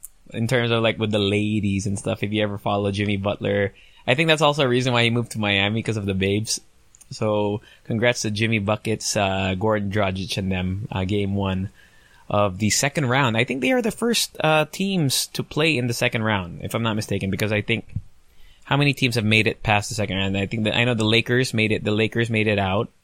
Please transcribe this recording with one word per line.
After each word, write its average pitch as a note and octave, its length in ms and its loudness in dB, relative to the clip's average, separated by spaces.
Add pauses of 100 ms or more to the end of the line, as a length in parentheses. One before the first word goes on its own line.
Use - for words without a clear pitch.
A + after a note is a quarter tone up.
(300)
in A2+ 160 -4
terms A#2+ 240 2
of, A#2 120 2
like, A2+ 160 2
with G#2+ 140 -2
the G#2+ 60 2
ladies G2+ 680 0
and G2 120 -2
stuff. G#2+ 240 -4
If G#2 100 -4
you G#2+ 100 0
ever G2+ 160 -2
follow G2+ 320 0
Jimmy G2+ 260 -2
Butler, G2+ 560 -2 (340)
I B2 80 4
think E3 140 0
that's D#3 140 4
also D3 220 4
a B2+ 40 2
reason B2+ 240 2
why A#2+ 120 4
he A#2 60 6
moved A#2+ 220 0
to A2 80 -4
Miami, G#2 420 2
'cause A2 140 0
of G2+ 100 -4
the G2 80 0
babes. G2 460 0 (520)
So G#2 480 0 (240)
congrats A#2+ 380 0
to A2+ 80 -2
Jimmy A2 280 0
Buckets, G#2+ 580 -2
uh, F#2+ 400 0
Goran G#2 340 0
Dragic F#2+ 460 -2
and F#2+ 140 -2
them, F#2 420 -4
uh, F#2+ 120 -2
game G2+ 300 -2
one F#2+ 360 -2 (580)
of G2+ 300 0
the G#2 120 2
second C#3+ 360 0
round. A#2+ 300 2
I A#2 60 2
think B3+ 180 -2
they C4 120 2
are B3 100 2
the G#3+ 80 0
first, - 480 -2
uh, D#3 320 2
teams F#3 580 0
to - 140 -8
play D3+ 340 0
in B2 120 -2
the A#2+ 40 -2
second A#2+ 300 -2
round, F#2+ 400 -2
if - 100 -8
I'm A2+ 120 -2
not A2+ 100 0
mistaken, G2 340 -2
because G2 220 -2
I G#2+ 120 0
think, - 300 -4 (720)
how - 140 0
many C#3+ 180 4
teams B2 220 0
have A2+ 80 0
made G#2+ 240 4
it - 160 -6
past G#2 240 2
the G#2+ 80 -8
second F#2+ 220 -4
round? G2 200 -2
I G2 80 0
think A2 160 -4
that, G#2+ 140 0
I A#2 80 2
know B2 100 2
the A2 80 0
Lakers A#2 500 2
made A2 200 2
it, G2+ 100 -2
the G#2 80 0
Lakers A2 400 0
made G#2+ 160 2
it G#2 140 2
out. G2 280 0 (160)